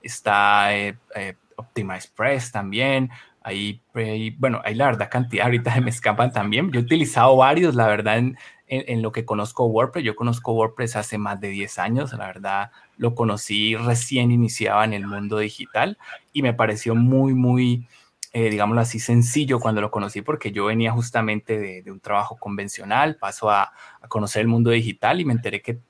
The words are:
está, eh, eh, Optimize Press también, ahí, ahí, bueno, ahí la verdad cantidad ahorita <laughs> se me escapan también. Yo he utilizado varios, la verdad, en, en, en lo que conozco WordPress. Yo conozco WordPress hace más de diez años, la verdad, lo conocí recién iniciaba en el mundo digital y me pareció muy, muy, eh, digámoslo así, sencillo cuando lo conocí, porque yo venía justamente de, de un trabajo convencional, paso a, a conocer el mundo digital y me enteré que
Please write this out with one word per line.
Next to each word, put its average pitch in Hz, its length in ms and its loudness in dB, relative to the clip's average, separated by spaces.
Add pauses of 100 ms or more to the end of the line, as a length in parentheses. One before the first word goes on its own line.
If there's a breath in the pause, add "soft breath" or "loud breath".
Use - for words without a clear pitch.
está, 101 720 2
eh, 101 220 -4 (180)
eh, 98 200 -10 (200)
Optimize 98 600 -10
Press 127 360 -2
también, 123 600 -2 (320 loud breath)
ahí, 104 380 -6 (120)
ahí, 110 460 -4
bueno, 123 240 0
ahí 107 120 -4
la 135 120 2
verdad 104 240 0
cantidad 120 340 0
ahorita 120 280 0
<laughs> - 20 0
se 127 60 4
me 123 80 0
escapan 120 420 0
también. 113 400 -2
Yo 123 80 0
he 120 40 0
utilizado 131 540 4
varios, 143 380 4
la 117 120 4
verdad, 107 300 2
en, 127 200 0 (300 loud breath)
en, 135 200 -4
en 113 140 -2
lo 110 100 -2
que 113 140 -6
conozco 110 400 -2
WordPress. 123 380 0
Yo 107 120 -2
conozco 120 380 -2
WordPress 113 420 -2
hace 107 220 -6
más 101 220 -6
de 101 100 -8
diez 98 300 -8
años, 120 340 -2
la 101 140 -10
verdad, 98 440 -6 (260 soft breath)
lo 120 180 0
conocí 107 600 0
recién 120 560 0
iniciaba 110 540 2
en 110 80 -2
el 101 140 -6
mundo 101 320 -4
digital 113 580 -4 (340 loud breath)
y 147 100 -2
me 123 120 2
pareció 113 420 0
muy, 131 380 4
muy, 123 540 2 (460 soft breath)
eh, 113 160 2
digámoslo 107 320 2
así, 113 180 -2
sencillo 120 600 2
cuando 110 220 0
lo 104 100 -2
conocí, 101 300 -6
porque 131 300 -4
yo 101 140 -2
venía 113 260 0
justamente 113 680 -2
de, 92 240 -8
de 101 80 -16
un 98 80 -16
trabajo 104 380 -4
convencional, 101 800 -2
paso 101 320 -4
a, 101 240 2 (280 loud breath)
a - 60 -20
conocer 107 340 -2
el 113 60 2
mundo 117 240 4
digital 117 500 0
y 160 40 -2
me 131 80 0
enteré 104 280 -4
que 120 180 -8 (100)